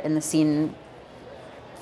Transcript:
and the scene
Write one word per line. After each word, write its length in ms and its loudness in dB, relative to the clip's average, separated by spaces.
and 100 2
the 60 4
scene 540 4